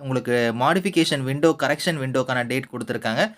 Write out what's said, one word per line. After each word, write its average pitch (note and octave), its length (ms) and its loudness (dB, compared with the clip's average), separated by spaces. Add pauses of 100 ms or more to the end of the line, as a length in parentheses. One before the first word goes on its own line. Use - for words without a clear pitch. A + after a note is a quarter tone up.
உங்களுக்கு B2+ 360 -2 (240)
மாடிஃபிகேஷன் D#3+ 680 2
விண்டோ, D3 240 4 (140)
கரெக்ஷன் D3+ 360 0
விண்டோக்கான B2+ 460 0
டேட் C3 260 -4
கொடுத்துருக்காங்க. A#2+ 520 -2 (140)